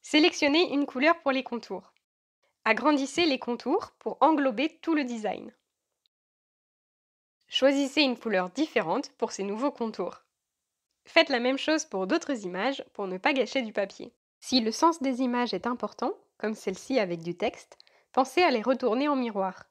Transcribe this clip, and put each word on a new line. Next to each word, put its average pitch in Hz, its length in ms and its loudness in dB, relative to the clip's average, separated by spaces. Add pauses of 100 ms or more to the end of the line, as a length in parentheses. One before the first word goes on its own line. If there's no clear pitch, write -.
Sélectionnez 302 640 4
une 285 140 0
couleur 311 320 0
pour 277 140 -2
les 262 100 -2
contours. 214 500 -10 (720)
Agrandissez 269 640 2
les 262 140 0
contours 247 580 -4
pour - 220 -8
englober 277 600 2
tout 330 140 -2
le 294 80 2
design. 226 500 -6 (2000)
Choisissez 277 540 2
une 254 140 2
couleur 185 340 -2
différente 233 680 -2
pour 226 140 -4
ces 196 100 -8
nouveaux 220 300 -4
contours. 220 500 -8 (840)
Faites 330 220 4
la 247 120 0
même 262 180 0
chose 311 280 0
pour 190 200 -4
d'autres 277 380 -2
images 190 480 -4
pour 202 160 -8
ne 185 100 -6
pas 285 140 2
gâcher 262 300 0
du 214 100 -8
papier. - 400 -6 (260)
Si - 220 0
le 220 100 -2
sens 330 320 2
des 254 200 0
images 240 320 0
est 180 120 -6
important, 247 500 -4 (220)
comme 214 160 -4
celle-ci 208 460 -2
avec 170 240 -4
du 175 120 -6
texte, - 400 -6 (360)
pensez 262 320 2
à 302 80 4
les 220 100 0
retourner 254 460 2
en 285 80 0
miroir. 202 540 -4